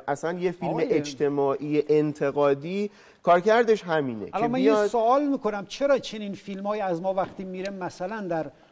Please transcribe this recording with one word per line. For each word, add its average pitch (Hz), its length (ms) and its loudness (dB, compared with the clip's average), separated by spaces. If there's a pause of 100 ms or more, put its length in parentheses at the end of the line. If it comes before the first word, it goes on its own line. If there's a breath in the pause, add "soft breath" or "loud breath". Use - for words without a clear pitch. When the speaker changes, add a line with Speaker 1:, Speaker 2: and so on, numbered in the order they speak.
Speaker 1:
اصلاً 151 240 -2
یه 180 200 -2
فیلم 170 180 -6
Speaker 2:
آقای 160 220 0
Speaker 1:
اجتماعی 143 960 0
انتقادی 147 1040 0 (320 soft breath)
کارکردش 214 600 4
همینه 135 500 -2
Speaker 2:
الان 233 140 0
Speaker 1:
که 233 60 -2
Speaker 2:
من 247 80 0
یه 220 120 6
Speaker 1:
بیاد 208 140 4
Speaker 2:
سوال 240 420 2
می‌کنم، 214 380 -4
چرا 277 320 0
چنین 208 340 -8
فیلمایی 202 480 -8
از 180 220 -2
ما 190 120 -2
وقتی 190 300 -4
میره 185 260 -8
مثلاً 185 500 -8
در 170 260 -4 (240 soft breath)